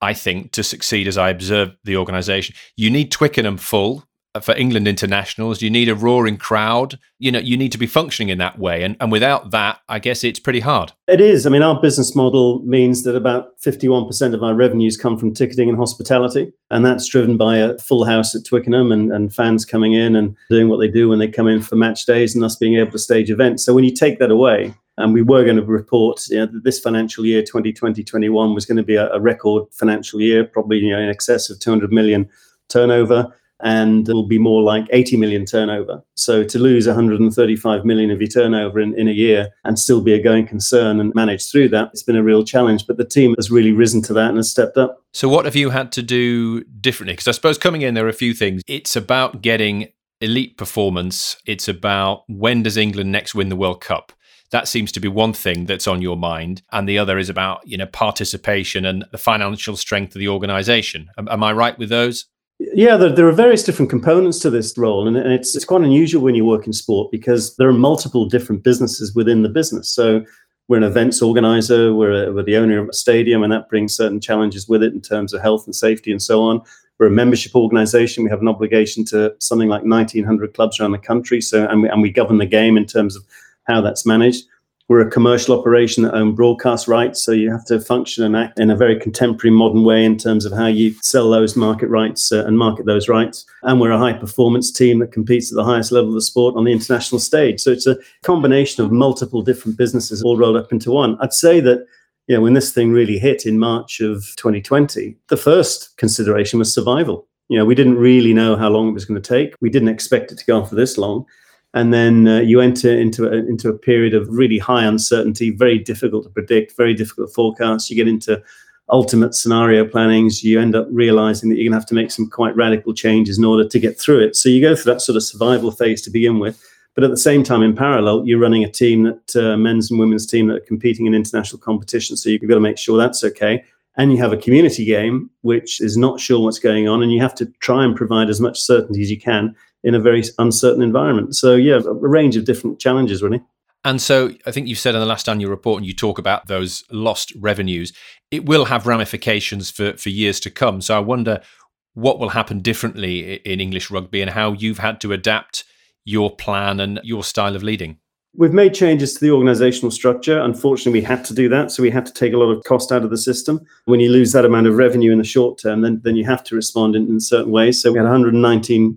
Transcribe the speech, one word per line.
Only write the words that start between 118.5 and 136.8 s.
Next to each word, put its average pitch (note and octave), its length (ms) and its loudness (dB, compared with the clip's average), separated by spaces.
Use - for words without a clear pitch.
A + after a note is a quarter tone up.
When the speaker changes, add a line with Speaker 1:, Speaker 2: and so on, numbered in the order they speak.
Speaker 2:
ultimate A#2 460 2
scenario A2+ 500 2
plannings. A2 580 2
You A2 160 2
end A2+ 160 2
up A2+ 160 -2
realizing A2 600 2
that A2 60 0
you're A2+ 120 0
gonna A2 100 0
have A2 100 -8
to A#2 60 -4
make A2+ 160 0
some A2 200 -6
quite A2 260 -2
radical A2 380 0
changes G#2+ 420 0
in A2+ 80 2
order A2 240 2
to A#2+ 100 0
get A2+ 220 -2
through C#3+ 200 4
it. G#2+ 160 0
So - 120 0
you B2+ 140 4
go D#3 120 6
through A#2+ 200 2
that B2 80 -6
sort A#2 140 -2
of A2 60 -2
survival A#2 480 0
phase A2+ 320 -2
to - 80 -14
begin A2+ 280 2
with. G#2 240 -6
But B2+ 100 2
at C3 60 4
the B2 80 -2
same C#3+ 240 4
time, A#2+ 200 2
in A2 140 2
parallel, A2+ 480 2
you're A#2 160 2
running A2+ 240 4
a G#2 80 -8
team A#2 300 2
that, A2+ 340 -4
uh, A2 220 0
men's A2 320 0
and A2+ 100 0
women's A2 260 0
team A2+ 200 0
that A2 100 0
are - 100 -12
competing A2+ 380 -4
in A2 100 2
international G#2+ 460 -4
competition. A2 560 -6
So - 140 -4
you've G#2+ 180 0
gotta A2+ 100 4
make G#2+ 200 0
sure A2 180 -2
that's A2+ 260 0
okay. G#2+ 400 -2
And C3+ 140 4
you B2 60 4
have A#2+ 140 0
a G#2+ 60 0
community C3 480 2
game, A2 420 -2
which A#2 400 -2
is G#2+ 160 -2
not B2 220 2
sure A#2+ 200 2
what's A2 180 0
going G#2+ 300 2